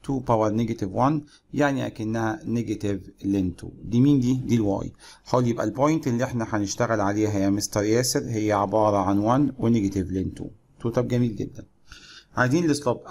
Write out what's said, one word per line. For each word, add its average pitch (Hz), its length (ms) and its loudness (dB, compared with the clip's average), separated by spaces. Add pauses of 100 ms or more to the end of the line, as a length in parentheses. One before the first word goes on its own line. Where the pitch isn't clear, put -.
two 139 120 -2 (100)
power 110 220 2
negative 110 440 -2
one 127 180 2 (400)
يعني 139 340 0
اكنها 110 580 -4
نيجاتيف 104 560 -4 (240)
لن 98 360 0
two. 90 60 -12 (160)
دي 120 180 2
مين 143 180 6
دي؟ 123 140 2
دي 127 220 0
الواي. 101 380 0 (360)
هقول 123 180 2
يبقى 113 180 0
البوينت 139 420 0
اللي 120 160 0
احنا 113 260 -4
هنشتغل 107 520 -2
عليها 101 380 0
يا 98 100 2
مستر 101 340 0
ياسر 123 460 0
هي 107 220 0
عبارة 101 460 2
عن 104 520 2
one - 100 -8
ونيجاتيف 98 520 2
لن 92 280 -2
two. - 440 -16
two، 117 60 -4
طب 120 180 0
جميل 120 280 0
جدا. - 300 -10 (720)
عايزين 127 320 4
السلوب، 123 420 0